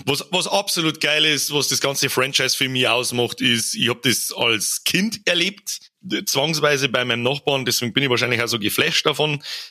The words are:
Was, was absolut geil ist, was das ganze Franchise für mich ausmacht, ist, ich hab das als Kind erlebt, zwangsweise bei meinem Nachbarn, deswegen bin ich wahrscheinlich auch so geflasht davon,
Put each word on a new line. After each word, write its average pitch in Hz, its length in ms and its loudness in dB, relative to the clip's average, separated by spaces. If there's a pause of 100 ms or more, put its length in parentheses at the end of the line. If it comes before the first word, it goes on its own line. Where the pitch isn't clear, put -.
Was, 139 240 -2
was 180 160 -2
absolut 175 540 0
geil 151 240 2
ist, 147 280 0
was 143 140 0
das 131 140 -2
ganze 139 280 0
Franchise 131 480 0
für 135 120 0
mich 127 180 2
ausmacht, 120 540 0
ist, 120 340 0
ich 120 140 0
hab 120 140 -2
das - 340 0
als 117 480 0
Kind 208 400 0
erlebt, 180 560 -2 (460)
zwangsweise 147 640 2
bei 123 160 2
meinem 120 200 0
Nachbarn, 135 400 0
deswegen 120 280 -2
bin 135 120 2
ich 131 60 2
wahrscheinlich 120 300 2
auch 120 80 0
so 113 120 -2
geflasht 131 460 0
davon, 147 360 0 (280)